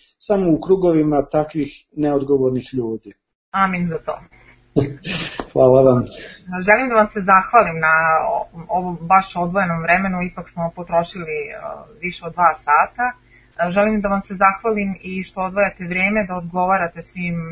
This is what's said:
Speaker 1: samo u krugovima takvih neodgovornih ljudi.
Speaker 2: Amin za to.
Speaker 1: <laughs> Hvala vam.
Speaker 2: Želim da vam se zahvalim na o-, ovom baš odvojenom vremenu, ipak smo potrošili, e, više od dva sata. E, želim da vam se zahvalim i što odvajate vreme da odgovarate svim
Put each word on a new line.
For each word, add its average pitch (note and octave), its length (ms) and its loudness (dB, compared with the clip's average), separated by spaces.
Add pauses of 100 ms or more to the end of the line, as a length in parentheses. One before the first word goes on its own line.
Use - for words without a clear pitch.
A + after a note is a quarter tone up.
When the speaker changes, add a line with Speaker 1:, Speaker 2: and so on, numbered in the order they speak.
(180)
Speaker 1:
samo F#3+ 340 0
u D3+ 80 2
krugovima D#3+ 720 2
takvih D3+ 560 -4 (100)
neodgovornih C3+ 800 0
ljudi. A2 380 -6 (420)
Speaker 2:
Amin F#3 320 0
za D#3+ 120 -4
to. - 160 -8 (600)
Speaker 1:
<laughs> - 800 -4
Hvala C3 300 6
vam. B2 220 6 (640)
Speaker 2:
Želim A#3+ 220 2
da A#3+ 60 -2
vam G#3+ 200 4
se G#3+ 60 -6
zahvalim F#3+ 580 4 (100)
na D#3+ 60 4 (420)
o-, - 120 -8 (200)
ovom F3+ 320 -4
baš F#3 360 0
odvojenom F3 460 -2
vremenu, F3+ 400 0
ipak F3+ 260 -10
smo E3+ 280 -6
potrošili, E3+ 600 -4 (120)
e, - 60 -16 (460)
više F3 260 -10
od E3 60 -12
dva E3 220 2
sata. E3 580 0
E, - 580 -8
želim G#3 300 2
da G3+ 80 -2
vam G3 120 0
se G3 140 -10
zahvalim G3 680 0
i F#3+ 220 -8
što - 180 -10
odvajate F#3 440 -4
vreme F#3+ 440 -2
da F3+ 60 -8
odgovarate F3+ 680 -4
svim F3 340 -8 (160)